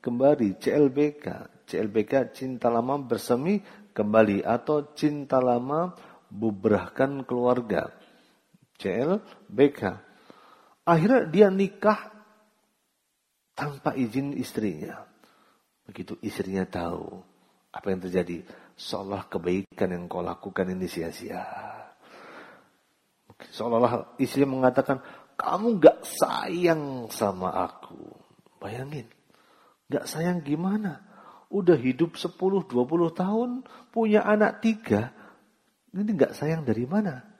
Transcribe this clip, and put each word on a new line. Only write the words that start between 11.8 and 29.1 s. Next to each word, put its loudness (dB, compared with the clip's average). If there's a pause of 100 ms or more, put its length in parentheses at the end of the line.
tanpa -6
izin -4
istrinya. -8 (800)
Begitu -12
istrinya -4
tahu -8 (560)
apa -12
yang -6
terjadi, -4 (320)
seolah -8
kebaikan -4
yang -10
kau -6
lakukan -6
ini -6
sia-sia. -10 (1900)
Seolah-olah 0
istri 2
mengatakan, 2 (320)
"Kamu 0
gak 10
sayang -2
sama -2
aku." -6 (480)
Bayangin, -10 (800)